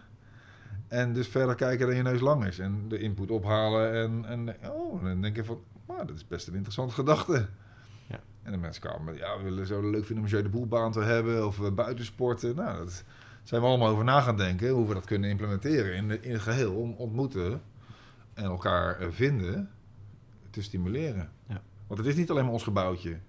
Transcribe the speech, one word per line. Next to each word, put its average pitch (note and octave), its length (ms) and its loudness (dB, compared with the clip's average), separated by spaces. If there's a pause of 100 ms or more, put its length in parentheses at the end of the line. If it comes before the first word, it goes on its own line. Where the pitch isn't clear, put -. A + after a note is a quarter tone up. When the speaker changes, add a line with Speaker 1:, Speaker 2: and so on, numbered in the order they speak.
(880)
Speaker 1:
En B2 260 0
dus B2 140 0
verder C3 280 4
kijken B2+ 320 2
dan B2+ 80 4
je B2+ 60 2
neus B2+ 180 2
lang C3+ 260 4
is. F2+ 140 -2
En G2+ 280 -2
de A2 120 -2
input G2 320 -2
ophalen A2 640 4
en, A2+ 320 0
en, A#2+ 460 -6
oh, D#4 280 -4
en F2+ 80 -4
dan F#2 140 0
denk G#2+ 140 -2
je A2+ 80 -4
van, A2 180 -6 (260)
"Nou, F4 180 -6
dat D2+ 100 -10
is D#2+ 120 -14
best - 200 -8
een F2 60 -10
interessante G#2 400 -4
gedachte." C#3 540 2 (600)
Speaker 2:
Ja. - 120 -10 (240)
Speaker 1:
En A2 80 -10
de F#2+ 60 -4
mensen E2 240 -6
kwamen D#2 220 -8
met, D#2+ 140 -8
"Ja, G2 200 -6
we G2 60 -8
willen F#2+ 240 -4
zo G2+ 220 -2
leuk G#2+ 160 0
vinden A2 200 -4
om G2+ 40 0
Jeu G#2 140 2
de G2+ 60 0
Boelbaan A2+ 420 0
te A2 100 0
hebben A2+ 460 2
of, G2+ 140 -2
eh, G2+ 100 0
buitensporten." A#2+ 840 -2
Nou, D3+ 220 -4
dat F2 260 -8 (400)
zijn A#2 180 0
we A#2+ 60 4
allemaal B2 200 6
over G#2+ 160 4
na C3+ 180 8
gaan A#2+ 160 2
denken, F#2+ 320 2
hoe A#2+ 180 4
we G#2+ 60 0
dat F#2 120 -4
kunnen G2+ 240 0
implementeren G2+ 640 0
in G#2 120 -2
de, G#2+ 140 -2
in B2 100 -6
het A2 100 -2
geheel A2 320 2
om A#2 200 -2
ontmoeten A2+ 680 -2 (720)
en G#2+ 100 -8
elkaar, F2+ 560 0
eh, F2+ 120 -2
vinden A2 580 0 (800)
te G#2+ 120 -8
stimuleren. G2 680 -2 (180)
Speaker 2:
Ja. G2 140 -8 (260)
Speaker 1:
Want G#2 120 -6
het A#2+ 100 0
is C#3+ 60 2
niet E3+ 140 2
alleen C#3+ 140 4
maar B2 100 2
ons A2+ 100 -2
gebouwtje. F#2 640 0